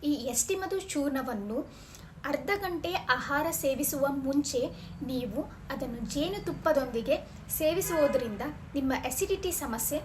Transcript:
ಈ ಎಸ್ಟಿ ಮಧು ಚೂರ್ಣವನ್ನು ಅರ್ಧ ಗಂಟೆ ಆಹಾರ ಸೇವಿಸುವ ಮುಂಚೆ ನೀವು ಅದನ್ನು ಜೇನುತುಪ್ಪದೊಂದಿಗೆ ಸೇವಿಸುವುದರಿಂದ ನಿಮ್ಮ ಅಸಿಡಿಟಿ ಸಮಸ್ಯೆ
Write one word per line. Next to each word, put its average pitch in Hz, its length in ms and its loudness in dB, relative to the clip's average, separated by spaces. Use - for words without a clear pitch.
ಈ 294 100 4
ಎಸ್ಟಿ 240 420 0
ಮಧು 381 240 -2
ಚೂರ್ಣವನ್ನು 262 800 -2
ಅರ್ಧ 294 300 -2
ಗಂಟೆ 359 380 -2
ಆಹಾರ 285 580 2
ಸೇವಿಸುವ 277 560 2
ಮುಂಚೆ 277 540 2
ನೀವು 254 380 -2
ಅದನ್ನು 233 400 -6
ಜೇನುತುಪ್ಪದೊಂದಿಗೆ 285 1080 2
ಸೇವಿಸುವುದರಿಂದ 302 920 4
ನಿಮ್ಮ 262 180 2
ಅಸಿಡಿಟಿ 381 460 0
ಸಮಸ್ಯೆ 262 540 -2